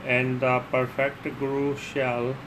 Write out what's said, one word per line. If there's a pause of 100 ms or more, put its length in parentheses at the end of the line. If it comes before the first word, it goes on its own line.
and
the
perfect (140)
Guru
shall (100)